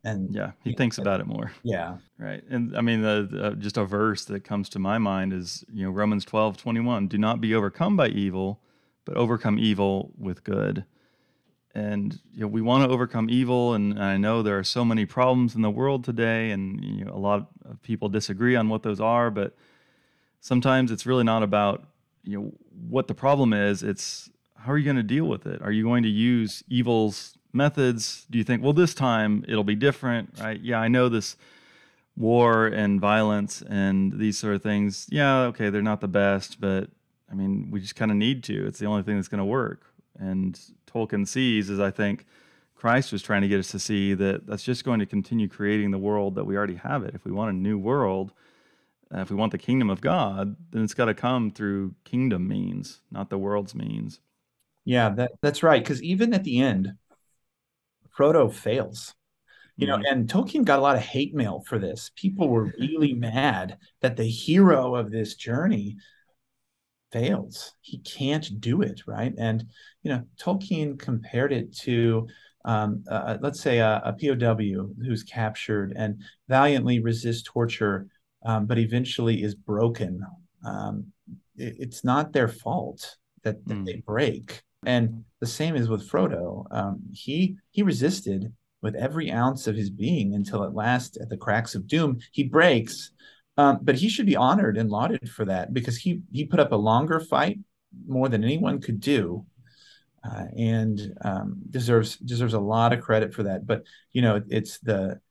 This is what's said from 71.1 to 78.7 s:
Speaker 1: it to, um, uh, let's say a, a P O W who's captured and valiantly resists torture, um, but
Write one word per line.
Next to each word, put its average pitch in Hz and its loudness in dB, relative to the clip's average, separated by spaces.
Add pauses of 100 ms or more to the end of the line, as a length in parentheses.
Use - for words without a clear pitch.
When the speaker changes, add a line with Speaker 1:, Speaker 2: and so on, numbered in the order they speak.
Speaker 1:
it 117 -4
to, 117 0 (380)
um, 107 0
uh, 107 -2
let's 139 -4
say 123 2
a, 110 4
a - -2
P 147 -2
O 131 2
W 104 0 (100)
who's 110 -4
captured 107 -4
and 107 -6 (260)
valiantly 131 4
resists 117 -2
torture, 107 -2 (360)
um, 110 0
but 117 2